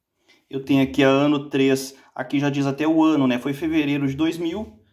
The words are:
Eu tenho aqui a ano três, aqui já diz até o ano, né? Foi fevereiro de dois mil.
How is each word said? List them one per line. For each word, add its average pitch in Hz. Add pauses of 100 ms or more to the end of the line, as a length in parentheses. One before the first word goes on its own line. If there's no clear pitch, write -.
(480)
Eu 135
tenho 135
aqui 135
a 135
ano 143
três, 135 (180)
aqui 131
já 143
diz 143
até 143
o 160
ano, 151
né? 123
Foi 143
fevereiro 147
de 135
dois 165
mil. 175 (140)